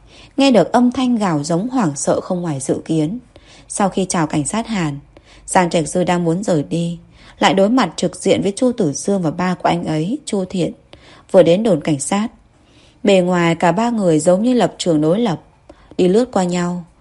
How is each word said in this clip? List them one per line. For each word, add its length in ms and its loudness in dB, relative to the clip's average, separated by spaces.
nghe 140 4
được 220 4
âm 200 2
thanh 240 0
gào 280 0
giống 240 -2
hoảng 280 0
sợ 240 -2
không 220 -6
ngoài 180 -4
dự 240 -4
kiến. 340 -2
Sau 200 -2
khi 160 -2
chào 220 -2
cảnh 200 -4
sát 200 -4
Hàn, 320 -4
Giang 240 2
Trạch 180 0
Dư 160 -2
đang 200 0
muốn 180 -2
rời 200 0
đi, 360 -6
lại 160 2
đối 140 4
mặt 280 2
trực 200 -4
diện 260 0
với 140 -2
Chu 160 0
Tử 200 -2
Dương 300 -4
và 80 -2
ba 240 -2
của 140 -2
anh 160 -2
ấy, 400 -4
Chu 200 -4
Thiện, 280 -4
vừa 120 8
đến 200 4
đồn 180 2
cảnh 200 -2
sát. 280 -2
Bề 180 6
ngoài 340 2
cả 180 2
ba 180 0
người 280 2
giống 240 2
như 120 2
lập 240 0
trường 220 0
đối 200 2
lập, 200 -2
đi 120 2
lướt 240 2
qua 120 0
nhau, 400 -4